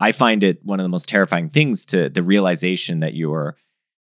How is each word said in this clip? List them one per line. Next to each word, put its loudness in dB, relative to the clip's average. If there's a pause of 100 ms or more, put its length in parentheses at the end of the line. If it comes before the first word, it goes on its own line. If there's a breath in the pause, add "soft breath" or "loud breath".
I 4
find 2
it 0
one -4
of -4
the -4
most -6
terrifying 0
things 0
to 0
the -2
realization 0
that -4
you're, -4 (500)